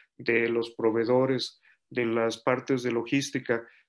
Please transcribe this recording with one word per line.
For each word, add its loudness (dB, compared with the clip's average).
de 2
los -2
proveedores, 0
de -2
las 0
partes 0
de -2
logística, -2